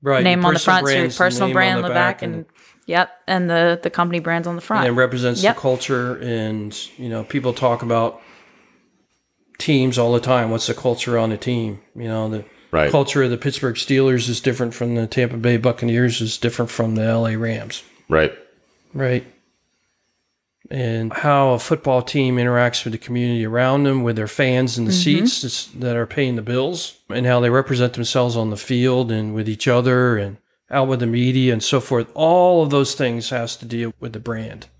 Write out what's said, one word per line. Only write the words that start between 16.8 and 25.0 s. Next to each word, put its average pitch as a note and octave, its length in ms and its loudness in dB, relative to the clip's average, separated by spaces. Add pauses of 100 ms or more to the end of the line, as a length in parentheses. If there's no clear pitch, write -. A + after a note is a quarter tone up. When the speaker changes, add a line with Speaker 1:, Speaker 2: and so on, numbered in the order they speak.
Speaker 1:
the A2 80 0
L A2+ 220 2
A A2 100 -2
Rams. A2+ 460 -6 (260)
Speaker 3:
Right. D#2 260 2 (580)
Speaker 1:
Right. B2+ 320 -2 (1500)
And A2+ 420 -4
how C#3 400 2
a A#2+ 60 2
football C3+ 420 0
team B2+ 360 0
interacts B2 480 2
with A#2 80 -6
the A2 60 -6
community A#2+ 460 -2
around C3 400 2
them, C3+ 180 2
with A#2 140 0
their A2 100 -2
fans B2+ 520 0
in A#2 80 0
the G#2 40 0
Speaker 2:
Mm-hmm. F#2 60 2 (300)